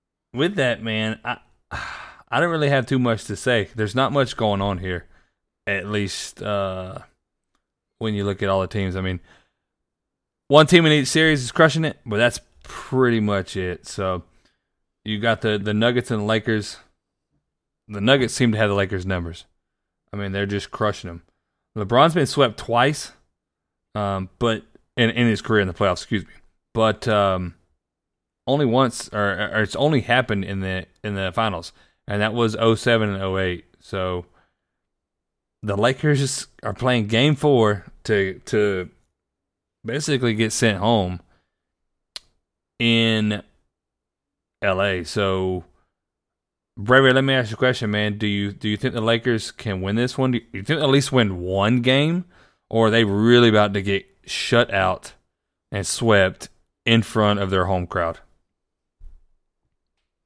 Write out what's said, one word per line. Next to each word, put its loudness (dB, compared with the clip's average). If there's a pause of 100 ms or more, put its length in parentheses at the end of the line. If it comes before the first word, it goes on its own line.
(340)
with -2
that, -2
man, -4
I, -8 (340)
<sighs> -10 (520)
I 0
don't 0
really 0
have 2
too 0
much 0
to -8
say. 0
There's -4
not 0
much -2
going 0
on -2
here, -8 (600)
at -4
least, -6
uh, -6 (1040)
when -4
you -2
look -4
at 0
all 2
the 0
teams. -4
I -4
mean, -4 (1300)
one 8
team 6
in 4
each 2
series 2
is -10
crushing 4
it, -8
but -4
that's 0 (220)
pretty 0
much -2
it. -6
So, -4 (840)
you -4
got 0
the, 0
the -2
Nuggets 0
and -2
the -4
Lakers. -2 (1120)
The -10
Nuggets 4
seem 2
to 0
have 2
the 0
Lakers' -2
numbers. -6 (680)
I -10
mean, -6
they're -2
just -4
crushing -4
them. -14 (540)
LeBron's 4
been 2
swept 0
twice, -2 (840)
um, -4
but -2 (340)
in, 2
in 2
his 0
career 2
in 0
the -8
playoffs, 0
excuse -4
me. -20 (400)
But, 0
um, 0 (880)
only 0
once, 0
or, 0 (220)
or 0
it's -4
only 2
happened 0
in -6
the, -6 (180)
in -6
the -4
finals, -4 (380)
and -2
that 0
was 0
oh 4
seven 2
and -6
oh -2
eight. -4 (160)
So -6 (1400)
the -4
Lakers 0 (160)
are -6
playing 0
game 2
four 2 (200)
to, 0
to 0 (920)
basically -2
get 0
sent 0
home 0 (1600)
in 0 (1160)
L 0
A. 0
So, -2 (1120)
Braver, 6
let 2
me 0
ask -2
you -10
a -10
question, 0
man. -2
Do -4
you, -4
do -6
you -2
think -6
the -6
Lakers -2
can -6
win -2
this -2
one? 0
Do 0
you -12
think -2
they'll -2
at 2
least 2
win 2
one 2
game, 2 (460)
or 2
are 2
they 4
really 6
about 4
to -2
get -2 (200)
shut 0
out -2 (600)
and -4
swept 2 (380)
in 4
front 0
of -2
their 2
home -2
crowd? -4 (2000)